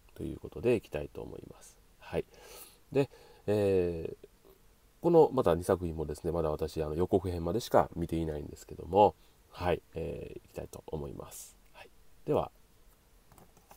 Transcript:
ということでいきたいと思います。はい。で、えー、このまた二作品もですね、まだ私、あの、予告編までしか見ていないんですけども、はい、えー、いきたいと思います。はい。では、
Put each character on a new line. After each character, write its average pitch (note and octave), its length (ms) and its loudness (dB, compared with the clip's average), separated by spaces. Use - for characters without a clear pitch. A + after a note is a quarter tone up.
と - 80 -8
い D2 100 -6
う D2 60 -14
こ - 100 -14
と - 100 -14
で A#2+ 140 4
い G#2 60 0
き - 80 -20
た D2+ 120 -6
い C#2+ 80 -8
と - 140 -12
思 B1 160 -14
い - 100 -16
ま - 140 -20
す。 - 160 -20
は - 180 -6
い。 - 60 -2
で、 C#3 180 2
え F#2+ 760 0
ー、 - 60 -20
こ E3+ 100 2
の E3 220 8
ま B2+ 120 2
た E2+ 100 6
二 E2+ 80 -2
作 F2+ 240 2
品 D#2+ 100 -4
も D#2 80 -2
で D2 120 -8
す - 80 -12
ね、 D#2+ 80 0
ま E2 100 0
だ D#2 80 2
私、 D2+ 320 -4
あ D2+ 60 -2
の、 D2+ 80 -4
予 F2+ 100 2
告 F#2+ 240 2
編 E2+ 140 -4
ま E2+ 80 -2
で A2+ 80 0
し - 80 -10
か F#2 260 4
見 E2+ 140 -4
て E2 80 -2
い E2 100 0
な D2+ 100 -4
い D2 60 -6
ん - 60 -12
で - 80 -16
す - 100 -20
け - 80 -16
ど D2+ 100 -14
も、 F#2 300 6
は F2 220 -2
い、 - 80 -2
え - 400 -8
ー、 - 40 -14
い - 20 -20
き - 40 -14
た D2 60 -10
い C#2+ 60 -12
と - 200 -18
思 C#2+ 200 -8
い - 60 -12
ま - 160 -14
す。 - 260 -18
は - 120 -20
い。 - 40 -20
で D3 80 0
は、 F2+ 160 0